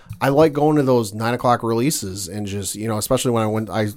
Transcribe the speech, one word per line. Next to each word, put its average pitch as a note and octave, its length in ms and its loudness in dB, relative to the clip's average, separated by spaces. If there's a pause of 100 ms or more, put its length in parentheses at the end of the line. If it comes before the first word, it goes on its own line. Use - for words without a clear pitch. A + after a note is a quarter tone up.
(200)
I C3+ 80 0
like D3 240 6
going D3+ 240 2
to C#3+ 80 4
those A#2+ 280 2
nine A2+ 220 -2
o'clock A#2+ 300 2
releases A2+ 640 -2
and G#2 180 -8
just, G2 300 -6
you G#2 100 -6
know, A2 100 -2
especially B2 360 0
when A2+ 100 2
I G#2+ 60 0
went, A2 220 -4
I, G#2+ 260 -2